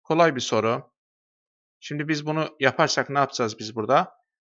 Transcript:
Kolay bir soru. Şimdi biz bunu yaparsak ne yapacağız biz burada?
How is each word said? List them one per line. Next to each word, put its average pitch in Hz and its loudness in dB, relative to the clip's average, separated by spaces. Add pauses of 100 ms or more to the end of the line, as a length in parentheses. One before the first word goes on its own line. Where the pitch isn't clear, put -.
Kolay 160 4
bir 120 -4
soru. 113 -2 (880)
Şimdi 147 -6
biz 151 -4
bunu 151 -4
yaparsak 139 2
ne 139 -2
yapacağız 120 -2
biz 110 -12
burada? 127 0 (420)